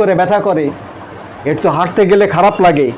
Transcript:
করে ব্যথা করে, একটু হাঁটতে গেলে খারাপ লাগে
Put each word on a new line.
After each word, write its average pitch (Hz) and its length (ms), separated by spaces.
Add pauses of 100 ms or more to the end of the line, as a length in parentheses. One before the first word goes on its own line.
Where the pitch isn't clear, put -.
করে 202 200
ব্যথা 185 180 (100)
করে, 165 160 (880)
একটু 156 140 (100)
হাঁটতে 175 340
গেলে 202 140 (100)
খারাপ 196 220 (100)
লাগে 147 320